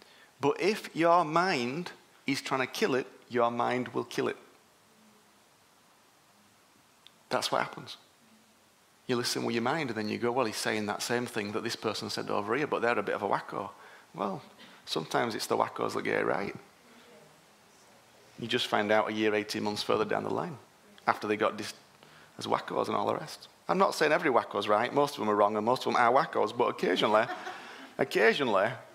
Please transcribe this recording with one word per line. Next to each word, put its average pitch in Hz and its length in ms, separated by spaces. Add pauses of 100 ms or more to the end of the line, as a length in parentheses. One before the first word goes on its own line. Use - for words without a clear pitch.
(400)
But 139 200
if 202 360
your 170 280
mind 156 680 (340)
is 135 140
trying 135 200
to 123 60
kill 165 280
it, 127 120 (220)
your 117 220
mind 120 380
will 123 160
kill 127 240
it. - 80 (3000)
That's - 240
what 127 100
happens. - 340 (1120)
You 127 100
listen 123 280
with 117 100
your 117 80
mind 139 280
and 110 80
then 107 100
you 104 100
go, 120 140
"Well, 123 140
he's 107 100
saying 110 300
that 101 160
same 123 240
thing 104 260
that 104 100
this 113 140
person 110 320
said 107 220
over 104 260
here, 147 100
but 82 140
they're 117 180
a 101 40
bit 95 120
of 104 80
a 101 60
wacko." 117 420 (440)
Well, - 280 (440)
sometimes 127 480
it's - 120
the 110 120
wackos 110 340
that 107 100
get 53 180
it 55 60
right. 82 300 (1800)
You 117 100
just 120 180
find 107 240
out 107 200
a - 20
year, 107 220
eighteen 104 280
months 107 200
further 107 240
down 104 180
the 107 60
line, 113 280 (480)
after 113 220
they 107 80
got 107 220
dis-, 104 160 (640)
as - 80
wackos 117 420
and 107 80
all 104 100
the 107 80
rest. - 340 (200)
I'm 175 100
not 190 160
saying 151 180
every 165 180
wacko's 104 380
right. 107 240
Most 139 220
of - 60
them 107 80
are 104 60
wrong 104 220
and 107 80
most 127 220
of 120 60
them - 40
are 120 160
wackos, 120 440
but 123 120
occasionally, 120 580 (360)
<laughs> - 360
occasionally, 127 720 (240)